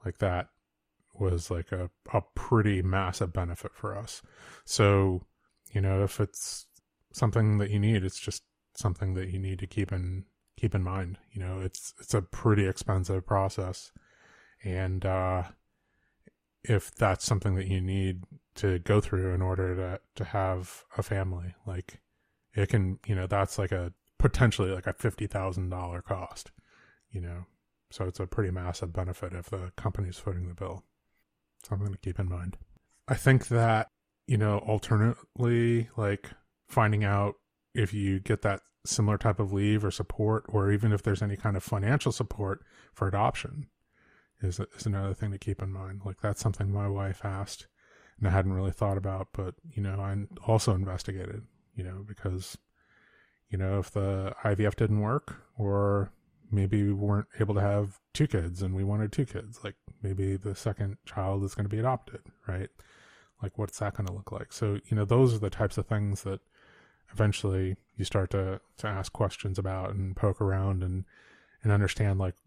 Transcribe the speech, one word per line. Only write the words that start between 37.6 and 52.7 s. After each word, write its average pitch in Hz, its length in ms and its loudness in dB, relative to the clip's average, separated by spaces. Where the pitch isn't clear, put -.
if - 180 0
you 98 280 2
get 104 220 0
that 98 180 0
similar 107 320 2
type 104 220 2
of 98 120 0
leave 104 320 4
or 98 60 2
support, 107 580 0
or 101 220 4
even 104 220 4
if 101 100 2
there's 101 200 2
any 101 140 0
kind 101 200 0
of 92 80 -4
financial 113 480 2
support 107 520 -4
for 98 140 0
adoption 123 580 0
is, 92 180 0
is - 100 -8
another 98 280 0
thing 104 160 -4
to 98 80 -6
keep - 240 -4
in 95 80 -4
mind. 95 340 -10
Like, 95 160 -8
that's 104 200 -2
something 98 320 0
my 101 160 0
wife 98 360 -2
asked 98 420 -6
and 107 80 0
I 90 60 4
hadn't 95 220 4
really 95 180 0
thought 98 260 0
about, 95 340 -4
but, 92 220 -8
you 104 120 -4
know, 98 180 -4
I 98 160 -2
also 110 240 4
investigated, 95 680 -4
you 95 80 -8
know, 95 220 -10
because, 92 520 -8